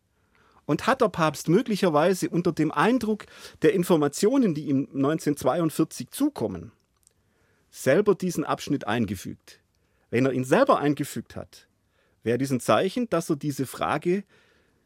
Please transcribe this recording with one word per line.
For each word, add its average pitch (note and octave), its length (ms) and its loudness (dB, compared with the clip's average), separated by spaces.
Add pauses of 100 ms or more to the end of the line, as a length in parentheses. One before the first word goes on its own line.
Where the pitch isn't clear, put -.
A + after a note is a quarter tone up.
(640)
Und - 220 -2
hat B3+ 160 2
der G#3+ 60 4
Papst D#3 400 -2
möglicherweise F3 840 2
unter F3 220 0
dem D#3 200 -2
Eindruck G#3+ 540 0 (340)
der D3+ 140 4
Informationen, F3 800 2
die D3 120 -8
ihm C#3 260 0
neunzehnhundertzweiundvierzig D3+ 1160 -2
zukommen, A2+ 640 -4 (960)
selber F#3+ 440 2
diesen E3+ 300 -4
Abschnitt C#3+ 420 -4
eingefügt? G#2 720 -6 (480)
Wenn B2 160 2
er C3+ 80 2
ihn C3 120 -2
selber G3+ 340 4
eingefügt C#3+ 580 -4
hat, - 320 -18 (540)
wäre A#2+ 160 0
dies C#3 120 -4
ein A#2+ 100 0
Zeichen, F#3 500 2
dass E3 180 -2
er D#3 80 0
diese C#3+ 300 -6
Frage D3+ 580 -4 (600)